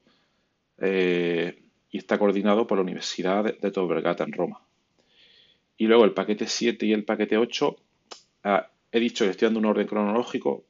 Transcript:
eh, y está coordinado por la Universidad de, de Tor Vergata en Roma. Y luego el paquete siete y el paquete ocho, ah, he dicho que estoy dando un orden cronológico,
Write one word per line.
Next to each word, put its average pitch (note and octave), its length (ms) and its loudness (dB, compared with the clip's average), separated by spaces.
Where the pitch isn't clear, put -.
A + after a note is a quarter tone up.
eh, F2 800 0
y G2+ 80 -8
está G#2+ 200 -2
coordinado G2+ 500 2
por G#2 100 0
la G2 40 2
Universidad F#2 600 -2
de, G#2 120 -2
de G2+ 180 -4
Tor F#2 160 -2
Vergata E2 340 -2
en D#2+ 100 -6
Roma. - 300 -6
Y A2 120 0
luego A#2 160 8
el F#2+ 80 4
paquete G#2 340 -2
siete A2+ 400 -2
y G#2+ 60 2
el G#2+ 120 0
paquete G#2+ 320 -2
ocho, A#2+ 420 0
ah, G2 260 0
he A#2 80 2
dicho A#2 240 0
que F#2+ 80 0
estoy A2+ 140 0
dando A2+ 120 2
un G#2+ 80 0
orden G#2+ 220 0
cronológico, G#2+ 800 -2